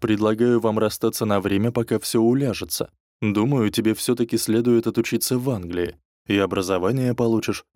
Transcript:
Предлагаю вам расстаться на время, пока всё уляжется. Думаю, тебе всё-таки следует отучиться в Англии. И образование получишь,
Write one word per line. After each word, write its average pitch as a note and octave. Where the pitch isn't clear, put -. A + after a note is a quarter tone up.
Предлагаю A2
вам A2
расстаться A2
на G2+
время, G2
пока A#2
всё -
уляжется. A#2+
Думаю, G#2+
тебе A2
всё-таки A#2+
следует A#2
отучиться A#2
в C3
Англии. F2
И G2+
образование G2
получишь, A2+